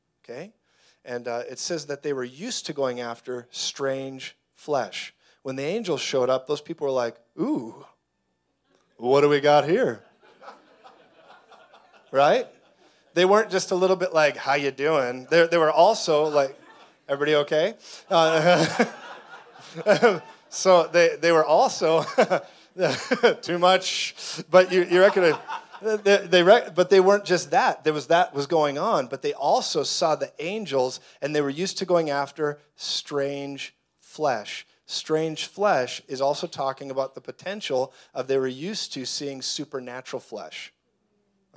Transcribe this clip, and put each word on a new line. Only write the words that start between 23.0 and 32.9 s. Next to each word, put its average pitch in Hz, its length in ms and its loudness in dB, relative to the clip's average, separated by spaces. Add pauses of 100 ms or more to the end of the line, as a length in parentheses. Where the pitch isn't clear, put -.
too 175 180 -4
much, - 920 0
but 185 200 6
you, 180 140 2
you 175 160 2
reckon 190 340 4 (460)
they, 202 460 0
they 175 160 4
re-, 214 320 6
but 175 160 2
they 190 100 8
weren't 202 240 4
just 151 280 -2
that. 202 320 0
There 156 100 0
was, 135 140 -6
that 175 260 2
was 139 120 -4
going 151 300 0
on, 165 300 -2
but 131 160 -10
they 147 100 -4
also 165 500 -2
saw 156 320 -2
the 139 240 -6
angels, 143 640 -4 (220)
and 147 120 -6
they 147 60 0
were 143 80 -2
used 160 300 -6
to 196 80 -6
going 170 240 0
after 143 480 -6 (180)
strange 139 960 -8 (240)